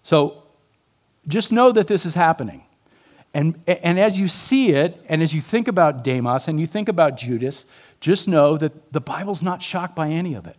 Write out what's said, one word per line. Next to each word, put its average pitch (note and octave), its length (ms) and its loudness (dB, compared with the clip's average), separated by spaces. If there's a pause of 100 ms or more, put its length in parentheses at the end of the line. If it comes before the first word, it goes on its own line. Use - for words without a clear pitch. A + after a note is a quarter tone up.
So D3 400 0 (800)
just G3+ 280 -2
know B3 180 6
that A3 160 2
this G3 180 -2
is E3 100 -8
happening. D#3+ 480 0 (720)
And, D#3 340 -2
and F3 300 0
as F#3+ 220 2
you F#3+ 80 0
see B3+ 440 2
it, D3+ 360 0
and D#3+ 140 0
as D#3+ 120 0
you D#3+ 60 -2
think A3 280 -2
about D#3 360 2
Demas B2+ 440 -2
and D#3 120 -2
you E3 60 0
think G#3 240 -4
about D#3+ 260 2
Judas, B2 500 -6 (340)
just G3 280 -2
know D#3 300 4
that - 360 -6
the D3 80 -4
Bible's G3 400 -8
not F3+ 200 -4
shocked F3 340 -8
by D#3 140 -4
any E3 240 -4
of F#2+ 140 -12
it. - 120 -20